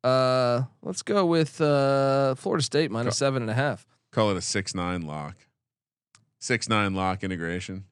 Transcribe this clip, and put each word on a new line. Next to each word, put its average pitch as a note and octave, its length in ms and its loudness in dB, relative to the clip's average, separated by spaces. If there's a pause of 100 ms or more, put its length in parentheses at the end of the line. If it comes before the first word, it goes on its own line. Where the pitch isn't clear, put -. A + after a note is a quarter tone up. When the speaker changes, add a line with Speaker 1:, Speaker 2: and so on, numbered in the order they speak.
Speaker 1:
Uh, B2+ 580 2 (200)
let's - 200 -8
go G3+ 240 2
with, E3 340 2
uh, C#3 760 2
Florida E3 260 -2
State D3 280 0
Speaker 2:
Ca- G#2 40 -8
Speaker 1:
minus A2+ 240 -2
seven C3+ 240 0
and A2 80 -4
a A2 40 -2
half. C3 300 -2 (280)
Speaker 2:
Call A2 180 4
it F#2+ 80 0
a - 20 -4
six - 340 -4
nine F2+ 280 -2
lock. D2 320 -10 (1040)
Six - 280 -2
nine G#2 260 2
lock F#2+ 300 -2
integration. F2+ 680 -6